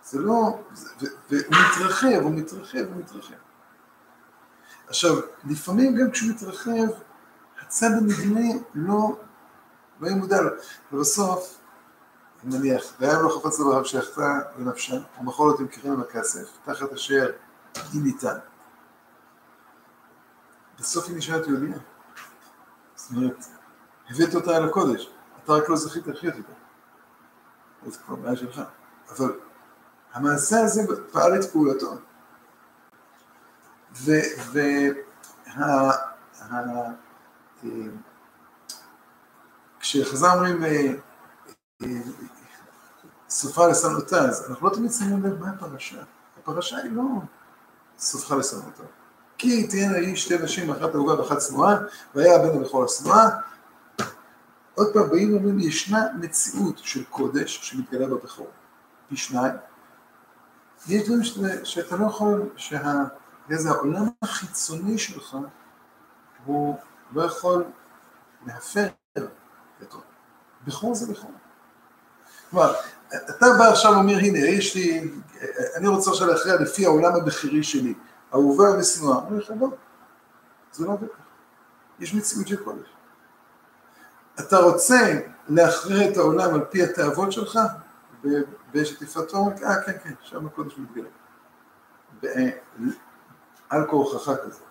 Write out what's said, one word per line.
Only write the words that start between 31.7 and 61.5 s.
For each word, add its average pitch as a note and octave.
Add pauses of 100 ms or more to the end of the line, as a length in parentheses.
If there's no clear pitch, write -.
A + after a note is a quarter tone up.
ו-, C3 (400)
וה-, C#3+ (560)
ה-, C3+ (1700)
אה, A#2 (2000)
כשחזל C#3
אומרים, F3+
אה, D3 (880)
אה, B2+ (1400)
"סופה -
לשנאותה", D#3
אז B2+
אנחנו D#3+
לא G3
תמיד A#3
שמים G3
לב F3
מה F#3+
הפרשה. E3+ (360)
הפרשה E3+
היא C4
לא A#3 (960)
סופה -
לשנאותה. - (560)
כי A#3+
תהיינה G3
לי F3+
שתי F3
נשים, D#3+
אחת D#3
אהובה D3+
ואחת C#3+
שנואה, E3 (380)
והיה E3+
הבן D3+
הבכור C3
השנואה. G#3 (1500)
עוד G#3
פעם, G3
באים G3+
ואומרים, G3
ישנה F#3+ (140)
מציאות -
של -
קודש -
שמתגלה B2+
בבכור, - (580)
פי C4+
שניים. - (1300)
יש G#3
דברים A#3
שאתה, G3